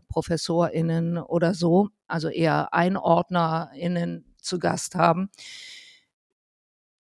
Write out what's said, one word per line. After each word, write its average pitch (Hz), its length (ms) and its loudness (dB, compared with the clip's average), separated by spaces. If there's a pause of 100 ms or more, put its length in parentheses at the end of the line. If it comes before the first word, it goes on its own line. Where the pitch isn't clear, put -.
ProfessorInnen 165 1080 -2
oder 170 360 0
so, 175 360 4 (180)
also 160 200 -4
eher 151 460 0
EinordnerInnen 170 1500 0 (160)
zu - 160 -6
Gast 170 380 -2
haben. 170 340 2 (1700)